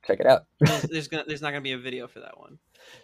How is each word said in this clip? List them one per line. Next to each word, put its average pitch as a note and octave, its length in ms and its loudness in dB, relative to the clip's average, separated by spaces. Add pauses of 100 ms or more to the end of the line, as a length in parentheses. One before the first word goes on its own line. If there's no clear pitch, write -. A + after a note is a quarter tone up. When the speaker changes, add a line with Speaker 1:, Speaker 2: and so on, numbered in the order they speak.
Speaker 1:
check G2 140 0
it - 80 2
out. B2+ 260 6
<laughs> - 60 -20
Speaker 2:
There's, D3+ 240 4
there's D#3 240 -4
gonna, D#3 200 -6
there's D3+ 140 -8
not D3 100 -4
gonna C#3+ 100 -6
be C3+ 120 -6
a B2+ 40 -6
video B2 300 -10
for - 140 -20
that - 180 -18
one. - 180 -20 (460)